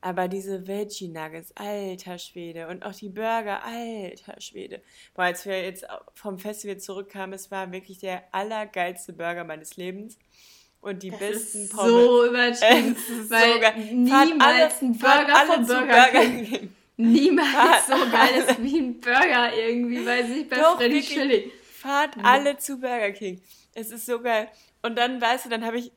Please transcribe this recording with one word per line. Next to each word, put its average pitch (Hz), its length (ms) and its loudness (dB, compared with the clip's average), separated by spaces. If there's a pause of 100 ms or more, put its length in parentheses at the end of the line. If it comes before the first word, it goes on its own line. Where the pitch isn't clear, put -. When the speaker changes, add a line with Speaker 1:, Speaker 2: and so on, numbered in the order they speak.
Speaker 1:
Aber 185 260 -4
diese 190 400 -10
Veggie-Nuggets, 170 880 -12
alter 190 640 -12
Schwede. 165 500 -16
Und 185 160 -14
auch 202 100 -12
die 208 140 -16
Burger, 214 560 -6
alter 226 760 -14
Schwede. - 420 -16 (320)
Boah, 180 120 -2
als 180 200 -6
wir 190 160 -6
jetzt 185 240 -12 (280)
vom 190 240 -14
Festival 208 400 -12
zurückkamen, 196 560 -14
es 190 180 -18
war 190 180 -8
wirklich 185 280 -16
der 185 340 -10
allergeilste 190 800 -6
Burger 170 320 -8
meines 156 320 -16
Lebens. 190 420 -14 (600)
Und 190 240 -10
die 190 60 -10
Speaker 2:
Das 208 100 -12
Speaker 1:
besten 214 440 -8
Speaker 2:
ist 196 120 -12
Speaker 1:
Pommes. 214 160 2
Speaker 2:
so 240 340 6
übertrieben, 240 720 2
Speaker 1:
<laughs> - 0 -
Es - 100 -12
ist 233 200 -10
so 233 60 -6
Speaker 2:
weil 226 260 4
Speaker 1:
geil. 220 120 4 (360)
Fahrt 277 200 6
Speaker 2:
niemals 311 140 2
Speaker 1:
alle, 302 480 4
Speaker 2:
ein 226 60 0
Speaker 1:
fahrt 277 300 4
Speaker 2:
Burger 294 120 6
Speaker 1:
alle 302 140 6
Speaker 2:
vom 262 140 2
Speaker 1:
zu 240 80 0
Speaker 2:
Burger 254 120 0
Speaker 1:
Burger 247 340 8
Speaker 2:
King. 240 260 2
Speaker 1:
King. 214 280 -8 (220)
Speaker 2:
Niemals 277 540 4
Speaker 1:
Fahrt 302 360 6
Speaker 2:
so 269 240 2
geil 240 280 4
ist - 100 0
Speaker 1:
alle. 240 160 0
Speaker 2:
wie 277 140 -2
ein 247 220 -4
Burger 247 560 2
irgendwie, 240 500 -2
weiß 247 240 -2
ich, 285 180 -6
bei 254 80 -4
Speaker 1:
Doch, 320 200 6
Speaker 2:
Freddy 240 200 2
Speaker 1:
wirklich. 277 180 -2
Speaker 2:
Schilling. 262 360 0 (220)
Speaker 1:
Fahrt 277 440 -4
Speaker 2:
Mhm. 226 80 -12
Speaker 1:
alle 285 340 4
zu 277 200 -10
Burger 240 340 -4
King. 190 280 -12 (340)
Es 220 180 -12
ist 233 140 -14
so 240 140 -6
geil. 226 280 -2 (340)
Und 226 160 -6
dann, 247 220 -2
weißt 240 240 -2
du, 254 40 -16
dann 226 160 -6
hab 226 100 -6
ich, 240 220 -8